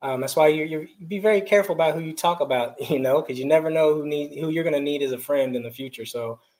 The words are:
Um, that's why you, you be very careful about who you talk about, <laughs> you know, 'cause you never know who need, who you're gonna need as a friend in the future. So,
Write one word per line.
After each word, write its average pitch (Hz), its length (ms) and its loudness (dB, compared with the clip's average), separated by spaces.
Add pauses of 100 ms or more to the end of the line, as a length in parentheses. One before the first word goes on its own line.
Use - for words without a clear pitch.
Um, 131 200 -4
that's 135 140 -4
why 156 140 6
you, 156 160 2
you 160 240 -6 (180)
be 190 140 -6
very 208 200 4
careful 196 360 2
about 156 180 2
who 165 60 -2
you 160 120 -6
talk 170 280 0
about, 131 500 -2
<laughs> - 0 -
you 147 80 2
know, 131 240 2
'cause 127 160 -8
you 131 60 -6
never 156 260 4
know 156 240 4
who 151 120 -4
need, 147 340 -6
who 160 80 -2
you're 165 160 -2
gonna 151 160 0
need 143 220 -2
as 131 100 -2
a 123 60 -6
friend 131 360 0
in 120 80 -4
the 117 80 -10
future. 127 340 -12
So, 117 360 -8 (200)